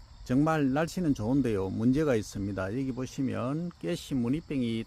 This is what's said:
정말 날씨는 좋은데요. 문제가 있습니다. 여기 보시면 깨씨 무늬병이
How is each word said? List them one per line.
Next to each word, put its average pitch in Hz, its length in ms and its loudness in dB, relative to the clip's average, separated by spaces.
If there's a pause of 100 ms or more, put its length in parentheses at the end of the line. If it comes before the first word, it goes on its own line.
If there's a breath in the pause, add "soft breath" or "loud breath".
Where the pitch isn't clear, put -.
(260)
정말 143 480 2
날씨는 160 400 0
좋은데요. 110 560 2
문제가 127 460 4
있습니다. 98 580 -2
여기 131 180 -2
보시면 127 880 -4
깨씨 170 360 -6
무늬병이 120 720 0